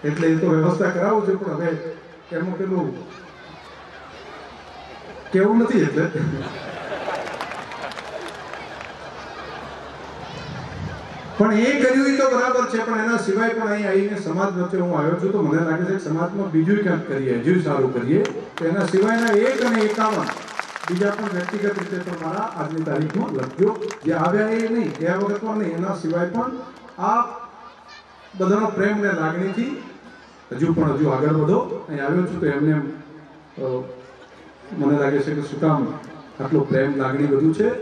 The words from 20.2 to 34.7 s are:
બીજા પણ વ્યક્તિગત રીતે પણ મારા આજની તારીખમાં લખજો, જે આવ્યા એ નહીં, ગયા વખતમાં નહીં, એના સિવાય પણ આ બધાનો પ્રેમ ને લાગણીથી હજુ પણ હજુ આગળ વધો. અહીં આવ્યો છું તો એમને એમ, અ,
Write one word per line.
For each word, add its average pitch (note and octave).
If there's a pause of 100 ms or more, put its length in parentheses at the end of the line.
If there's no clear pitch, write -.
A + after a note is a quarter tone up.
બીજા F#3+
પણ G3+
વ્યક્તિગત F#3 (140)
રીતે F3+
પણ E3+
મારા F3 (100)
આજની D#3+
તારીખમાં D#3
લખજો, C3 (360)
જે E3
આવ્યા F3+
એ A3+
નહીં, A3
ગયા F3
વખતમાં G#3
નહીં, E3
એના F#3+
સિવાય E3+
પણ B3 (480)
આ F3+ (1160)
બધાનો G3
પ્રેમ G3+
ને G3
લાગણીથી F#3 (760)
હજુ D3+
પણ D#3
હજુ D3+
આગળ D3
વધો. D#3 (300)
અહીં C#3+
આવ્યો F3
છું F3
તો E3
એમને D3
એમ, C#3+ (720)
અ, C3+ (1120)